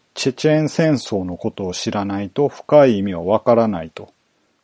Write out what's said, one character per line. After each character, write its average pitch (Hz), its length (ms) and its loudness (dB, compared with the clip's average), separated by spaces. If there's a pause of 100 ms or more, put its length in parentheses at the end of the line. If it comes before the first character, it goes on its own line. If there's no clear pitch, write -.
(140)
チ - 160 -2
ェ - 20 -8
チ - 160 0
ェ 156 160 2
ン 147 40 -2
戦 156 260 0
争 107 280 -4
の 90 140 -6
こ 107 160 -6
と 101 160 -8
を 90 40 -6
知 - 200 -6
ら 101 120 -2
な 101 180 -4
い 101 60 -8
と 143 200 0
深 147 380 4
い 110 120 2
意 98 40 -2
味 98 120 -4
は 85 80 -6
わ 98 160 0
か 120 160 2
ら 113 140 2
な 87 160 -4
い 80 60 -16
と - 220 -18 (520)